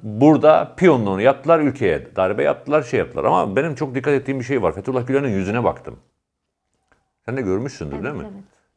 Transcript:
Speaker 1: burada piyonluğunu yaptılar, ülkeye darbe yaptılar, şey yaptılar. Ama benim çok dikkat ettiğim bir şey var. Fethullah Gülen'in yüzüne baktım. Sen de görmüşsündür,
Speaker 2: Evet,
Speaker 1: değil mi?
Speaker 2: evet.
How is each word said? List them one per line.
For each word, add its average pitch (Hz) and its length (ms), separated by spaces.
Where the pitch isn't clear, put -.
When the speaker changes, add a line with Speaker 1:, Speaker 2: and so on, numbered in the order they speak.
Speaker 1:
burada 139 760
piyonluğunu 117 440
yaptılar, 139 400
ülkeye 120 560
darbe 98 260
yaptılar, 147 400
şey - 160
yaptılar. 73 260
Ama 131 320
benim 151 180
çok 131 200
dikkat 139 200
ettiğim 135 260
bir 120 40
şey 123 180
var. 82 120
Fethullah 123 320
Gülen'in 135 220
yüzüne 104 360
baktım. 76 320
Sen 120 100
de 135 40
görmüşsündür, 95 540
Speaker 2:
Evet, - 100
Speaker 1:
değil 147 100
mi? 90 80
Speaker 2:
evet. - 220